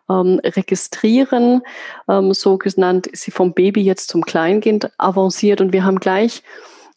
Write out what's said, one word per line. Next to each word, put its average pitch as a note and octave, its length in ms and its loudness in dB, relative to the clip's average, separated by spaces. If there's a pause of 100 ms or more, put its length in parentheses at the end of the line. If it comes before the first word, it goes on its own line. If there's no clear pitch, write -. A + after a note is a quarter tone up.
ähm, F#3 340 2
registrieren. A#3+ 1200 0 (460)
Ähm, G3 240 2
so G3 240 2
genannt F#3 500 0
ist - 160 -16
sie - 80 -14
vom F3+ 220 0
Baby G3+ 300 2
jetzt F#3+ 260 -2
zum E3+ 140 -2
Kleinkind G#3 720 0
avanciert. F#3+ 640 0
Und F#3+ 140 0
wir F#3+ 100 2
haben F#3+ 140 2
gleich, G3 440 -2 (540)